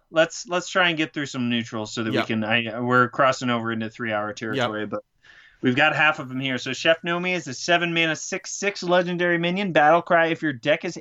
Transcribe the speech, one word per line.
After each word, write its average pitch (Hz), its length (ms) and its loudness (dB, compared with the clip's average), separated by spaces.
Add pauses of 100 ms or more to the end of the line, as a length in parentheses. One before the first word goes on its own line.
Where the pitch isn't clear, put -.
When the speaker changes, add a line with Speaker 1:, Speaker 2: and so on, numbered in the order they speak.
(100)
Speaker 1:
Let's, 165 380 0
let's 175 220 -4
try 180 180 2
and 165 80 0
get 151 160 -2
through 147 140 -6
some 123 240 -4
neutrals 117 420 -4
so 120 100 -4
that 110 120 -2
Speaker 2:
Yep. 123 100 0
Speaker 1:
we - 20 -12
can, 110 180 -2
I, 113 360 -2
we're 123 300 4
crossing 131 400 2
over 113 220 -2
into 113 180 -4
three 117 200 -8
hour 104 220 -2
territory, 113 480 -4
Speaker 2:
Yep. 104 100 -6
Speaker 1:
but 107 140 -6 (560)
we've 127 160 2
got 147 180 4
half 151 240 2
of 131 120 -10
them 127 100 -6
here. 135 160 -2
So 127 160 -4
Chef 165 300 2
Nomi 180 320 -2
is 165 120 -4
a 135 80 -8
seven 170 380 2
mana, 165 240 0
six - 360 -10
six 196 300 -4
legendary 175 560 2
minion. 175 340 -2
Battle 156 300 6
cry, 165 260 2
if 160 140 -2
your 151 120 -2
deck 147 320 0
is 170 140 -8